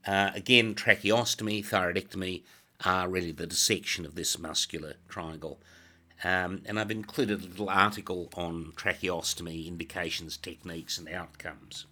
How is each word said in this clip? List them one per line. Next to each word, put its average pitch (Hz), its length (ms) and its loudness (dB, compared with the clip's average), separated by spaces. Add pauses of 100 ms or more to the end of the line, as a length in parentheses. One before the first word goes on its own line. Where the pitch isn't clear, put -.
Uh, 98 280 4
again, 113 420 6
tracheostomy, 107 880 2
thyroidectomy 92 760 0 (420)
are 92 240 4
really 90 220 0
the 82 160 -6
dissection - 580 2
of 71 100 -14
this - 220 0
muscular 78 560 -4 (160)
triangle. 80 500 -8 (640)
Um, 92 420 0
and 107 140 -2
I've 107 120 -2
included 107 500 0
a 92 60 -12
little 95 220 -6
article 95 680 4
on 82 400 -6
tracheostomy 82 920 -2
indications, 85 680 -6
techniques, 82 600 -10
and 82 120 -12
outcomes. 82 840 -12